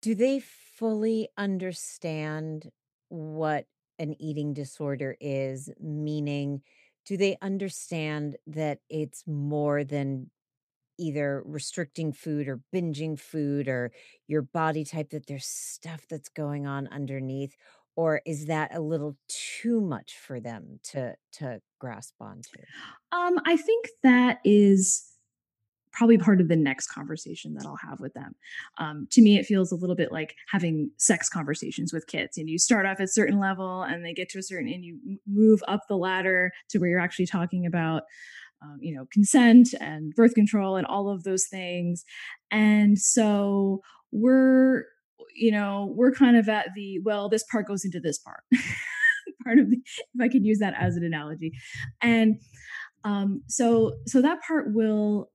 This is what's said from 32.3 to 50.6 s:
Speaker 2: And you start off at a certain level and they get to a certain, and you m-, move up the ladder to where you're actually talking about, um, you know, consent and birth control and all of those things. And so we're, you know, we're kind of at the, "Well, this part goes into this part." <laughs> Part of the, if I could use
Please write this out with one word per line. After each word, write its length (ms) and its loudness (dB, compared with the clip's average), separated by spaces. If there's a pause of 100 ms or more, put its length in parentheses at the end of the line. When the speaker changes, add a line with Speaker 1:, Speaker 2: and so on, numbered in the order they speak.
Speaker 2:
And 140 -8
you 80 -4
start 260 2
off 140 -4
at 60 -2
a 40 -4
certain 300 2
level 440 -4
and 220 -8
they 80 -10
get 180 -8
to 100 -10
a 20 -12
certain, 300 -8
and 120 -10
you 140 -16 (100)
m-, 160 -10
move 440 6
up 200 -2
the 80 -2
ladder 540 0 (200)
to 80 -2
where 120 2
you're 80 2
actually 280 -2
talking 380 -4
about, 380 -2 (580)
um, 200 -20
you 120 -8
know, 200 -12
consent 560 8 (120)
and 360 -8
birth 180 6
control 400 2
and 100 0
all 240 -4
of 140 -6
those 240 -2
things. 560 -6 (480)
And 480 6
so 840 2 (280)
we're, 760 4 (500)
you 160 4
know, 420 -2
we're 180 6
kind 240 8
of 120 6
at 260 -2
the, 300 -8
"Well, 240 -2
this 160 0
part 240 -4
goes 160 -6
into 160 -6
this 180 -4
part." 240 -16 (100)
<laughs> 60 6 (840)
Part 160 6
of 120 6
the, 60 4
if 440 -10
I 80 4
could 160 4
use 160 4